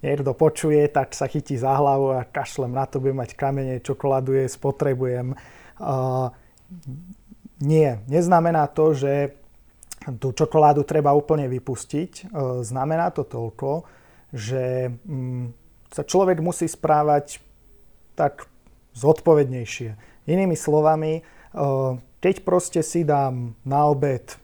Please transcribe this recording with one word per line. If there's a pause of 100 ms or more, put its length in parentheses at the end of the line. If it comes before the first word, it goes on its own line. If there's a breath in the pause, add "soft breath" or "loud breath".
niekto
počuje,
tak
sa
chytí
za
hlavu
a:
„Kašlem
na
to,
budem
mať
kamene,
čokoládu
je
spotrebujem.“ (2250 loud breath)
Nie, (240)
neznamená
to,
že (800)
tú
čokoládu
treba
úplne
vypustiť. (320)
Znamená
to
toľko, (460 soft breath)
že, (160)
mm, (340)
sa
človek
musí
správať (800)
tak (420)
zodpovednejšie. (320 soft breath)
Inými
slovami, (960 soft breath)
keď
proste
si
dám
na
obed